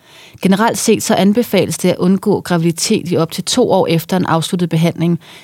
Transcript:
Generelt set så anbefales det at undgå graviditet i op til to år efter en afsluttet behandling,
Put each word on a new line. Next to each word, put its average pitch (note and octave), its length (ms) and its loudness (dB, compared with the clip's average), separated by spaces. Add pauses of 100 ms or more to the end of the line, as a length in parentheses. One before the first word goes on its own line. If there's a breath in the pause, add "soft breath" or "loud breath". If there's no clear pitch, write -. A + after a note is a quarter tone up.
(420 soft breath)
Generelt G3 360 2
set - 260 0
så - 120 0
anbefales G3+ 600 0
det F#3 120 0
at - 80 0
undgå F#3 440 0
graviditet E3+ 720 -2
i - 60 0
op D#3+ 140 0
til - 120 -8
to - 280 0
år F#3+ 160 2
efter E3 300 -2
en F3+ 80 -2
afsluttet E3 440 -2
behandling, E3 500 0 (240 loud breath)